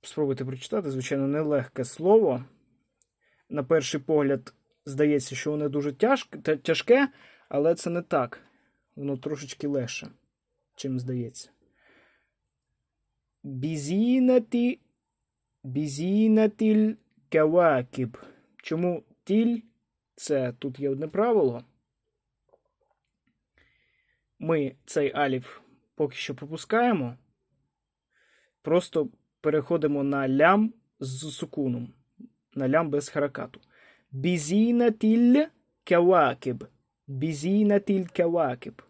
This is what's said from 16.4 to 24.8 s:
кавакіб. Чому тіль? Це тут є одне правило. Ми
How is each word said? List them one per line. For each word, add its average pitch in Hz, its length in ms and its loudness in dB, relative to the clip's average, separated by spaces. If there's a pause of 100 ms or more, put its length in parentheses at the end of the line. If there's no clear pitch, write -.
кавакіб. 156 920 2 (380)
Чому 170 480 -4 (200)
тіль? 226 360 0 (540)
Це 131 380 -4
тут 131 280 -10
є 139 100 -2
одне 143 180 -6
правило. 175 560 0 (2750)
Ми 151 380 -2 (100)